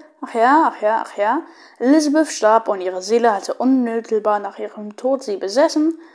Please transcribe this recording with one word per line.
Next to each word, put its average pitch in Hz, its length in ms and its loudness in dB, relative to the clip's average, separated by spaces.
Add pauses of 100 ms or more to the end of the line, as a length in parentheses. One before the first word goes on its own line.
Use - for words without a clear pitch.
(220)
Ach - 120 -12
ja, 262 400 4
ach - 80 -16
ja, 214 240 0
ach - 120 -16
ja. 233 280 0 (320)
Elizabeth 294 520 2
starb 220 380 2
und 196 140 -4
ihre 185 200 -6
Seele 226 320 2
hatte 196 200 -6
unmittelbar 226 840 0
nach 196 180 -12
ihrem 208 380 -12
Tod 262 280 -2
sie 202 140 -6
besessen, 302 640 0 (160)